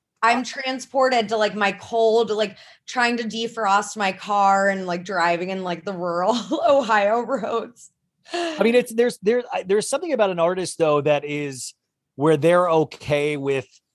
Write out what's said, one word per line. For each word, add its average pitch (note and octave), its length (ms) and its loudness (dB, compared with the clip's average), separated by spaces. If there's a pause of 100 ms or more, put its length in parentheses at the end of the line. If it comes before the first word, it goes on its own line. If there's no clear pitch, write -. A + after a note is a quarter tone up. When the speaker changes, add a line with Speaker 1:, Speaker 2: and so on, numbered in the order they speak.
(220)
Speaker 1:
I'm A#3+ 220 2
transported C4 840 -2
to, A3 80 -2
like, G#3 180 0
my G3+ 160 0
cold, A3+ 580 0
like, G#3 280 -2 (300)
trying A#3+ 300 0
to A#3+ 60 -6
defrost A3 720 -2
my G3+ 160 -2
car G3 580 2
and, F#3+ 160 -2
like, F3+ 200 -4
driving F3 440 0
in, F#3+ 140 -6
like, F3 220 -6
the G3+ 80 -6
rural F3+ 420 -2
<laughs> A#3+ 320 -2
Ohio A3+ 540 2
roads. A#3 720 -6 (420)
Speaker 2:
I E4+ 280 -4
mean, A#3 140 4
it's, B3 180 2
there's, A#3 260 0
there, A#3 240 0 (100)
I, F#3 100 -6
there's G3 260 0
something E4 220 -4
about G#3+ 200 2
an F3 80 -6
artist, F3+ 380 0
though, D3+ 240 2
that C#3+ 220 2
is D3 500 -8 (420)
where D#3 200 4
they're F3 340 4
okay D3+ 680 0
with C#3 300 -4 (280)